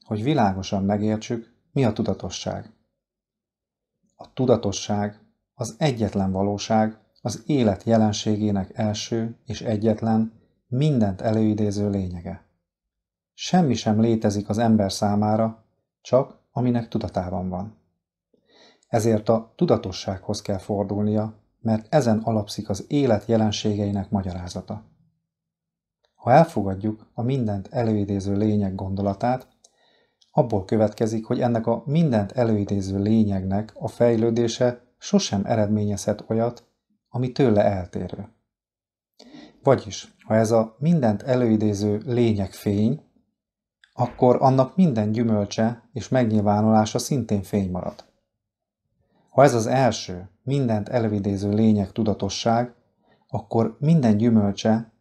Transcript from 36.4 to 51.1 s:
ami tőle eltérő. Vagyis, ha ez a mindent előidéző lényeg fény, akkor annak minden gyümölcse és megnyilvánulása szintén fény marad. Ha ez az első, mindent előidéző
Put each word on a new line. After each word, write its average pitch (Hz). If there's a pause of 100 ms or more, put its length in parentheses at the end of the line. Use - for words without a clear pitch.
ami 123
tőle 110
eltérő. 95 (1300)
Vagyis, - (120)
ha 110
ez 110
a 110
mindent 131
előidéző 107
lényeg 113
fény, 107 (920)
akkor 123
annak 131
minden 110
gyümölcse 113
és -
megnyilvánulása 110
szintén 113
fény 95
marad. 90 (1200)
Ha 127
ez 139
az 110
első, 113 (120)
mindent 123
előidéző 104